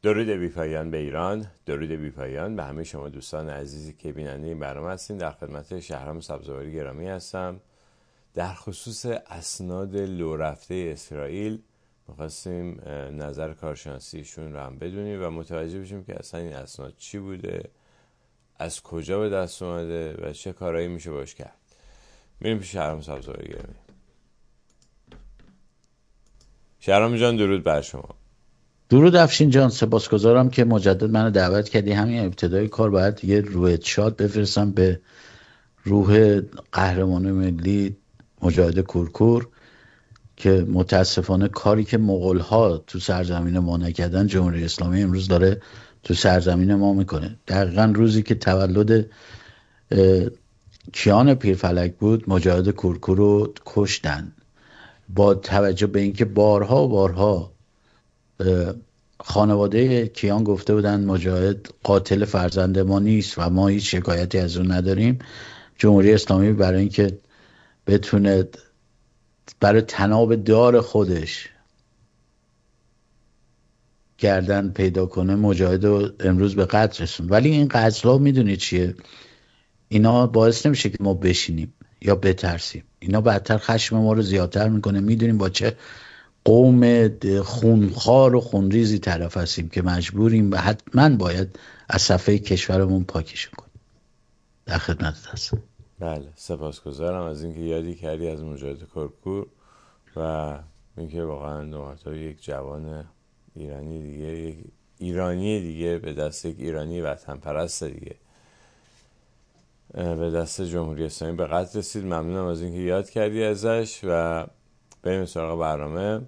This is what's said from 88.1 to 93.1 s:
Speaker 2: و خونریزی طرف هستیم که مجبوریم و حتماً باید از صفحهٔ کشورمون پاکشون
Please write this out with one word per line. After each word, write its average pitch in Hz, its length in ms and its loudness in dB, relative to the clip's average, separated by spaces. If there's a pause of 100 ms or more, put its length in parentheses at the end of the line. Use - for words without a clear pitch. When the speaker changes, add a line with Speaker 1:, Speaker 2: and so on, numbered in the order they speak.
Speaker 2:
و 123 60 4
خونریزی 107 580 0
طرف 85 380 -4
هستیم 82 320 -4
که 90 140 -4
مجبوریم 101 680 2
و 98 60 -2
حتماً 107 520 2
باید 92 500 0 (300)
از 95 140 0
صفحهٔ 101 360 2
کشورمون 92 640 0
پاکشون - 520 -10